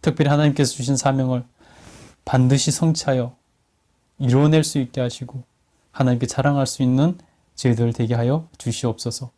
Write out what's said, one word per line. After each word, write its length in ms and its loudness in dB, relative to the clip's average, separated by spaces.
특별히 300 0
하나님께서 420 2
주신 240 -2
사명을 480 0
반드시 460 2
성취하여 640 -2
이루어낼 460 4
수 140 -4
있게 220 -4
하시고 420 -8
하나님께 340 0
자랑할 400 0
수 160 -6
있는 360 2
저희들 360 0
되게 220 -2
하여 340 -2
주시옵소서. 800 -6